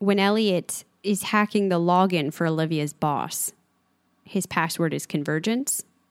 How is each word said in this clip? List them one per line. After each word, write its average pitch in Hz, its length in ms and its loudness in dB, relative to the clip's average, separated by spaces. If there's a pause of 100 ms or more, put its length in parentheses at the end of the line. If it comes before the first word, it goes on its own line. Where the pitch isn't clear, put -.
when 202 180 2
Elliot 202 640 0 (220)
is 202 180 0
hacking 208 460 2
the 180 100 2
login 175 560 2
for 165 100 -2
Olivia's 160 480 -2
boss, - 600 -4 (720)
his - 220 -4
password 165 460 -2
is 143 140 -6
Convergence. 165 760 -4 (260)